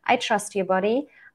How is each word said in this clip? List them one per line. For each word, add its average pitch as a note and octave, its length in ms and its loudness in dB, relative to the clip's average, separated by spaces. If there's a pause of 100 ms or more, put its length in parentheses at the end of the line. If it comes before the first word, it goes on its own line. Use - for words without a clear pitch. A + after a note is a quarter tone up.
I B3 120 4
trust G#3+ 380 -2
your F#3+ 100 0
body. G#3 420 0 (280)